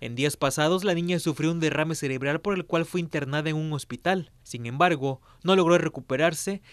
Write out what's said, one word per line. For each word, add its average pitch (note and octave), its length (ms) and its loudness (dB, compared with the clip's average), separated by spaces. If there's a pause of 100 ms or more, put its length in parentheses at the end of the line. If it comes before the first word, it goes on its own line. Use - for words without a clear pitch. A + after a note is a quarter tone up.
En A#2+ 160 -8
días C#3+ 200 0
pasados, D#3 460 2
la F#3+ 120 2
niña E3+ 260 0
sufrió D#3 320 0
un E3+ 80 -4
derrame D#3 340 0
cerebral C#3 460 -2
por G3+ 160 -2
el F3+ 100 -4
cual E3 180 0
fue - 140 -4
internada D3+ 500 -2
en D#3 60 -2
un D#3 180 -4
hospital. D#3+ 600 -4 (100)
Sin A#2 240 -10
embargo, C#3 540 0 (240)
no F3+ 100 4
logró F3 240 6
recuperarse D#3+ 840 -2 (120)